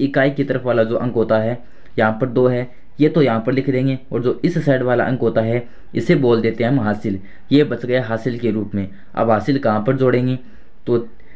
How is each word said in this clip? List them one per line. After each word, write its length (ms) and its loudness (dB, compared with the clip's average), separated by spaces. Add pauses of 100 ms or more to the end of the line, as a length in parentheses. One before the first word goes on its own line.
इकाई 300 2
की 140 -2
तरफ 200 -2
वाला 200 2
जो 120 0
अंक 180 -2
होता 240 2
है, 200 0 (400)
यहाँ 220 2
पर 80 0
दो 180 2
है, 220 0 (300)
ये 100 4
तो 140 4
यहाँ 180 2
पर 120 -2
लिख 180 0
देंगे, 280 0 (140)
और 100 -2
जो 220 0
इस 200 0
side 180 2
वाला 220 2
अंक 160 -2
होता 220 2
है, 240 0 (280)
इसे 220 2
बोल 240 4
देते 240 0
हैं 60 2
हम 100 2
हासिल। 380 -2 (340)
ये 120 6
बच 220 -4
गया 180 0
हासिल 340 -4
के 120 0
रूप 240 -4
में। 140 -4 (260)
अब 160 2
हासिल 280 2
कहाँ 260 0
पर 120 2
जोड़ेंगे, 420 2 (480)
तो 120 2 (380)